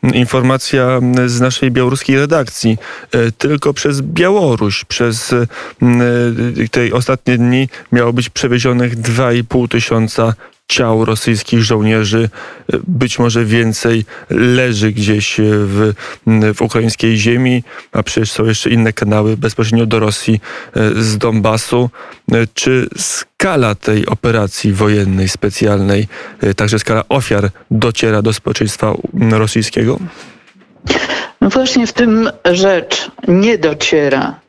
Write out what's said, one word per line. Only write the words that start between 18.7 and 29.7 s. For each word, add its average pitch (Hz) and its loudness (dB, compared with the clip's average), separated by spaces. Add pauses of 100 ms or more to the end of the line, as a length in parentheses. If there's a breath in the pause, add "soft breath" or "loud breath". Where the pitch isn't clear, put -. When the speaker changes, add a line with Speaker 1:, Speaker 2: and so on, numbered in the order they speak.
Speaker 1:
inne 110 2
kanały 107 0
bezpośrednio 113 0
do 110 0
Rosji, 107 0 (360 loud breath)
e, 107 0
z 110 0
Donbasu. 113 0 (420 loud breath)
E, 117 2
czy 127 0
skala - -2
tej 107 -2
operacji 107 -2
wojennej 95 2
specjalnej, 101 0 (320 loud breath)
e, 98 0
także 107 0
skala 113 0
ofiar 107 0 (220 loud breath)
dociera 110 0
do 110 2
społeczeństwa, - -2 (260)
m, 113 4
rosyjskiego? 110 0 (1400 loud breath)